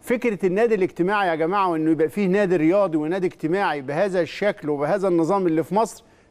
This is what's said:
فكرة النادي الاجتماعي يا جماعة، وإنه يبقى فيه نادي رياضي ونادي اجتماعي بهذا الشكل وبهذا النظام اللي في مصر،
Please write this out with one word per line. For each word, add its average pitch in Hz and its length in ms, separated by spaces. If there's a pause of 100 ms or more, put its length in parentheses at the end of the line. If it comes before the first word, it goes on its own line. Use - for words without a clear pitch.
فكرة 220 440
النادي 214 300
الاجتماعي 185 520
يا 165 80
جماعة، 180 340
وإنه 160 220
يبقى 156 180
فيه 202 180
نادي 185 280
رياضي 170 420
ونادي 175 300
اجتماعي 160 540
بهذا 175 400
الشكل 165 480
وبهذا 151 380
النظام 180 400
اللي 160 160
في 180 120
مصر، 220 280 (280)